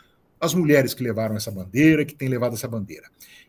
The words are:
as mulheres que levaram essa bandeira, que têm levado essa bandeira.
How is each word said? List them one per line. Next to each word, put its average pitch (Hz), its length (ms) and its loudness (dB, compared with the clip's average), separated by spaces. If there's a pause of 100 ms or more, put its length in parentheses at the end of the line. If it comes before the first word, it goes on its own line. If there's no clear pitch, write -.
(380)
as 151 160 -2
mulheres 147 400 4
que - 80 -8
levaram 110 360 -4
essa - 120 -8
bandeira, 123 540 2
que 151 100 -10
têm 135 140 -8
levado 123 260 -2
essa 113 140 -8
bandeira. 110 420 -10 (400)